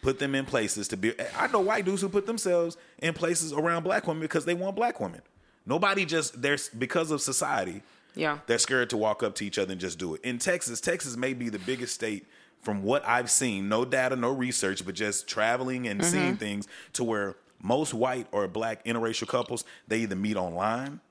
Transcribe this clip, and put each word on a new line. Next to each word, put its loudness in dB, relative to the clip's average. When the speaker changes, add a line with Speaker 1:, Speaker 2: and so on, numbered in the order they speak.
Speaker 1:
put 2
them 0
in 0
places 0
to -4
be. 2
I 2
know 4
white 2
dudes 0
who 0
put 0
themselves 2
in 0
places 0
around 2
black 0
women -2
because -2
they 2
want -4
black 0
women. -6
Nobody 2
just, 0
there's, 2
because 0
of 0
society, 0
Speaker 2:
Yeah. 0
Speaker 1:
they're 4
scared 4
to 0
walk 2
up 0
to -4
each -2
other 0
and -6
just -4
do -4
it. -10
In -2
Texas, -2
Texas -4
may -2
be -4
the -4
biggest -4
state -4
from -2
what 0
I've 2
seen, 2
no 4
data, 2
no 2
research, 0
but -6
just -2
traveling 0
and -2
Speaker 2:
Mm-hmm. 4
Speaker 1:
seeing 2
things -4
to 0
where 0
most 0
white 0
or 0
black -4
interracial 0
couples, -2
they 2
either 0
meet 0
online -2